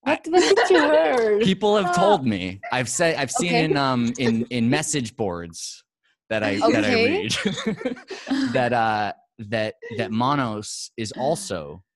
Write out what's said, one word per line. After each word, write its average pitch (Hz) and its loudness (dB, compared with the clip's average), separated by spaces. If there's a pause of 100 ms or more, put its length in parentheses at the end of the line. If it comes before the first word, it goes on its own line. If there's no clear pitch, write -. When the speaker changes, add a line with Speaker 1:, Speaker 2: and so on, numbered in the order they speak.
Speaker 1:
I 277 0
Speaker 2:
What, - -4
what 359 4
did 427 2
you 349 6
heard? 277 2
Speaker 1:
People 208 2
have 196 2
Speaker 2:
Ah. - 0
Speaker 1:
told 190 4
me. 92 -2 (120)
I've 123 -2
said, 165 0
I've 139 -4
seen - -2
Speaker 2:
Okay. 160 2
Speaker 1:
in, 151 2
um, 127 2
in, 117 0
in 120 0
message 143 -2
boards 87 -8 (460)
that 110 0
I, 104 0
that - 2
I - 2
Speaker 2:
Okay. 269 2
Speaker 1:
read - -4
<laughs> 254 -4
that, 123 0
uh, 107 0 (260)
that, 107 -4 (240)
that 110 -4
Monos 117 -2
is 110 -8
also 92 -6 (120)